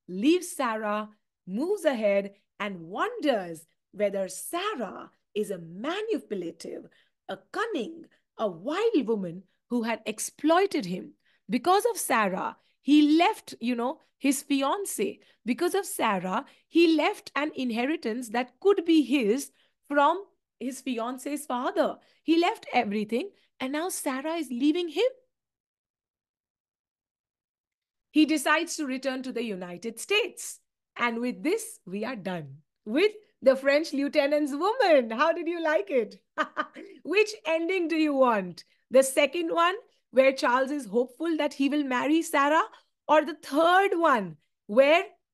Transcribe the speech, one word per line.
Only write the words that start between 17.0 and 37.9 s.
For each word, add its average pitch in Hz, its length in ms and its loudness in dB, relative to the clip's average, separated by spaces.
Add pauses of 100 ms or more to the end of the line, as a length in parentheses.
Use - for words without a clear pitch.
an 294 200 -2
inheritance 247 760 -4
that 240 300 -4
could 392 260 4
be 320 180 6
his 247 480 0 (360)
from 294 380 2 (340)
his 254 220 -8
fiance's 262 640 -6
father. 269 520 -2 (260)
He 339 160 2
left 370 340 0
everything, 226 580 -2 (280)
and 262 140 -6
now 320 160 -4
Sarah 302 460 -6
is 311 140 -6
leaving 302 400 0
him. 311 140 -2 (3000)
He 302 140 6
decides 311 520 0
to 311 80 -4
return 262 380 -6
to 262 80 -10
the 233 120 -6
United 185 560 -10
States. - 600 -4 (360)
And 240 240 -2
with 233 240 -6
this, 415 420 -4
we 202 200 -8
are 254 100 -8
done 160 420 -8 (280)
with 320 260 2 (300)
the 262 140 4
French 277 360 0
lieutenant's 285 640 0
woman. 320 560 4
How 294 240 2
did 339 140 -4
you 339 140 -4
like 320 280 0
it? 233 320 -2 (160)
<laughs> - 680 -8
Which 427 280 2 (140)
ending 330 420 0
do 320 80 -2